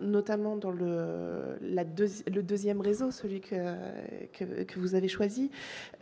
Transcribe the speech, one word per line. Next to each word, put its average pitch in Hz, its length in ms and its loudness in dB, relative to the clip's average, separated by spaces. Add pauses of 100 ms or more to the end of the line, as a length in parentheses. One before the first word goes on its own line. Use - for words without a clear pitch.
notamment 208 560 2
dans 196 140 -2
le, 170 920 -2
la 175 240 0
deuxi-, 190 440 0
le 196 140 2
deuxième 202 380 2
réseau, 214 300 2
celui 196 280 -4
que, 175 360 -2 (580)
que, 185 300 -4
que 190 140 -6
vous 185 180 2
avez 190 120 6
choisi, 214 440 2 (500)